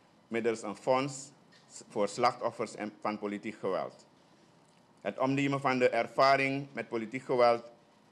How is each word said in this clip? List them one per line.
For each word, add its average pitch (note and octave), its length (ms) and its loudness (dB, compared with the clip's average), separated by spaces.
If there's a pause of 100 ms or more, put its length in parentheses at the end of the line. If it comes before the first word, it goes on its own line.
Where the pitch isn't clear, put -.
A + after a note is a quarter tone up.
(280)
middels A2+ 340 -2
een G2+ 140 -10
fonds C3+ 560 -2 (580)
voor G#2 180 -2
slachtoffers A#2 680 -2
en, G#2+ 260 -8
van G#2+ 180 -4
politiek G#2 400 -6
geweld. E2 460 -6 (960)
Het - 180 -6
opnemen C#3 420 0
van C3 180 2
de B2 100 6
ervaring C3+ 840 2
met A2+ 160 -8
politiek A#2 340 -6
geweld A#2+ 400 4 (480)